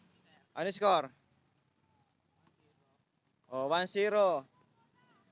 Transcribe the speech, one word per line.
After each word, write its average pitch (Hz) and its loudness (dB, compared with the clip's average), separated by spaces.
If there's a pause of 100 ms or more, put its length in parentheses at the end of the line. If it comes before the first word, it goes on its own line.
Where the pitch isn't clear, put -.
(560)
Ano 180 -4
score? 185 2 (2500)
O, 131 -6
one 170 0
zero. 196 0 (840)